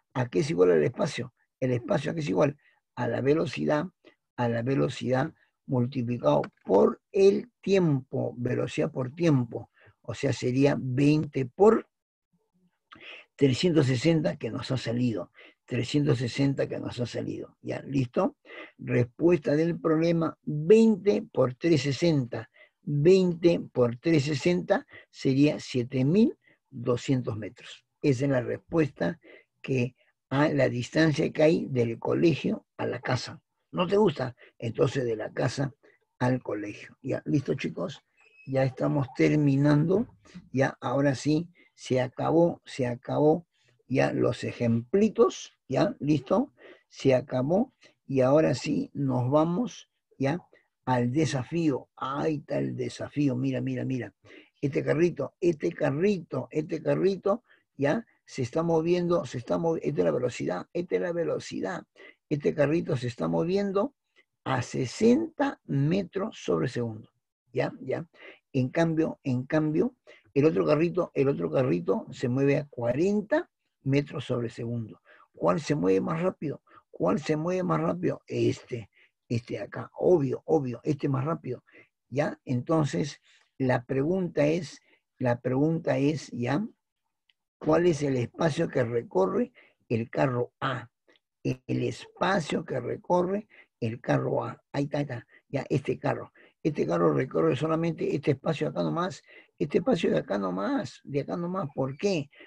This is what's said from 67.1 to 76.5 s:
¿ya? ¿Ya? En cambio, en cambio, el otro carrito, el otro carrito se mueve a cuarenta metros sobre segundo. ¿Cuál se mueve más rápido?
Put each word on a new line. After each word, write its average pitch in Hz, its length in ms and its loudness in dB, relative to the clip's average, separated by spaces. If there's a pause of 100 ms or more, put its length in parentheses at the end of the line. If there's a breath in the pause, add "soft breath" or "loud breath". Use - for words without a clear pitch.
¿ya? 135 280 -2
¿Ya? 135 260 -6 (460 loud breath)
En 131 180 0
cambio, 160 520 0
en 127 220 -2
cambio, 156 520 0 (380 loud breath)
el 143 120 4
otro 175 180 2
carrito, 165 500 0
el 139 140 2
otro 160 220 -2
carrito 156 600 0
se 135 180 -6
mueve 139 280 2
a 143 100 -4
cuarenta 185 840 -2 (320)
metros 139 420 0
sobre 120 240 -4
segundo. 117 520 -8 (320 soft breath)
¿Cuál 170 280 0
se 147 140 -2
mueve 185 260 2
más 170 220 -2
rápido? 170 400 -4 (280 soft breath)